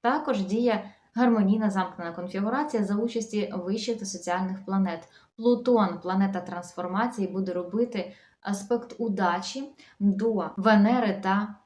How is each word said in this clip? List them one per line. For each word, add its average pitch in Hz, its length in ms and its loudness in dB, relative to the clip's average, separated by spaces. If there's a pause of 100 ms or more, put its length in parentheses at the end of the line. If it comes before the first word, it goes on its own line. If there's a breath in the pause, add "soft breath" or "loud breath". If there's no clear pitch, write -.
Також 254 420 0
діє 214 460 0 (240 loud breath)
гармонійна 220 560 4
замкнена 185 420 -4
конфігурація 208 720 -2
за 202 120 -2
участі 220 600 -2
вищих 214 420 -4
та 202 60 -8
соціальних 190 600 -4
планет. 190 440 -2 (280 soft breath)
Плутон, 233 680 2
планета 190 380 0
трансформації, 185 880 -4
буде 185 240 -4
робити 196 600 -4 (280 loud breath)
аспект 220 580 -4
удачі 196 760 -2 (280 loud breath)
до 202 560 2
Венери 208 680 4
та 202 320 0 (120)